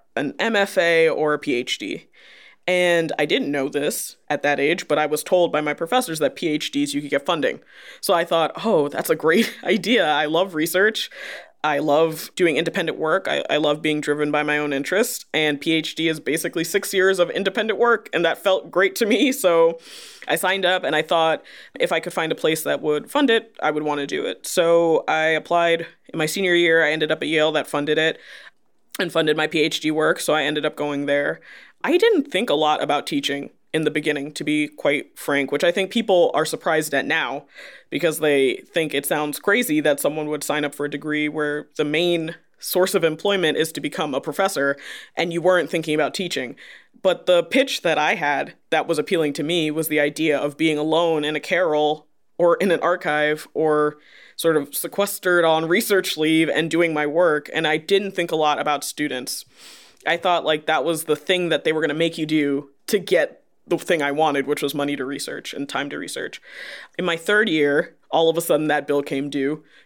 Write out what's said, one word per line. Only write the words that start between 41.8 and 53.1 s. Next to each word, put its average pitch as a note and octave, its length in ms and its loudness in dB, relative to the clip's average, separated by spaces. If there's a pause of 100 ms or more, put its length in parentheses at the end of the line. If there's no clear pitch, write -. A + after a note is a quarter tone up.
main E3 500 -2 (240)
source F3+ 360 0
of E3+ 100 2
employment E3 540 0
is D#3+ 140 -2
to - 80 -10
become D3 340 -4
a C3 60 -2
professor C#3 560 -2 (400)
and E3+ 160 -2
you E3+ 80 -4
weren't E3+ 300 4
thinking D#3+ 240 -2
about D3+ 200 0
teaching. C#3+ 420 -6 (460)
But F3+ 240 0
the F3 180 4
pitch C4+ 380 0
that D#3+ 160 0
I D#3 180 2
had C#3+ 380 -2 (160)
that D#3+ 180 0
was E3 100 0
appealing D#3 360 0
to D3+ 100 -6
me D#3+ 260 0
was D#3 180 -4
the D3+ 120 0
idea D3+ 360 0
of C#3+ 200 -4
being D#3 220 2
alone D#3+ 440 2
in D3+ 140 -4
a D3+ 40 -6
carrel D3+ 640 0 (320)
or E3+ 180 4
in F#3+ 160 2
an E3 80 2
archive D3+ 720 0